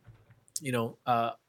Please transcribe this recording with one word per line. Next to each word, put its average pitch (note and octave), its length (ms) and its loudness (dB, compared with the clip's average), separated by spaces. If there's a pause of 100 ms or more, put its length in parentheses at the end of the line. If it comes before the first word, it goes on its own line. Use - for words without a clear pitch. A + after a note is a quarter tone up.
(600)
you C#3 100 -4
know, A#2 340 0
uh, A#2 260 2 (180)